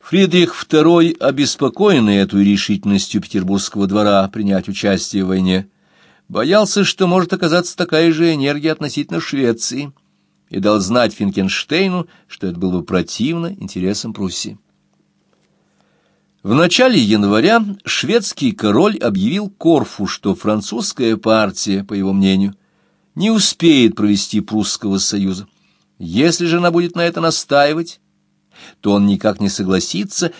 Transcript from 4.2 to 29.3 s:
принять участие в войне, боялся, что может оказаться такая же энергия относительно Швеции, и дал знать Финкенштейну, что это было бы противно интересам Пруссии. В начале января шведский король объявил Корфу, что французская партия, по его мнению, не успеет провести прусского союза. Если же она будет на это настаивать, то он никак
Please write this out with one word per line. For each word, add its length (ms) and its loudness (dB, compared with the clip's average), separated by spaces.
принять 400 -2
участие 560 -2
в 20 -4
войне, 400 0
боялся, 560 2
что 220 -2
может 260 0
оказаться 420 -2
такая 380 2
же 200 2
энергия 380 -2
относительно 480 -6
Швеции, 720 -4
и 120 -6
дал 180 2
знать 340 0
Финкенштейну, 920 -2
что 220 -10
это 100 -6
было 220 -2
бы 60 -6
противно 760 -4
интересам 540 -6
Пруссии. 440 -8
В 120 -2
начале 480 4
января 600 4
шведский 720 -2
король 460 2
объявил 500 -2
Корфу, 580 0
что 280 -4
французская 840 -2
партия, 640 0
по 100 -10
его 200 -2
мнению, 420 2
не 160 -2
успеет 680 4
провести 420 0
прусского 600 -4
союза. 500 -4
Если 460 0
же 140 0
она 120 2
будет 240 -2
на 60 -2
это 180 -2
настаивать, 800 0
то 120 0
он 120 4
никак 340 0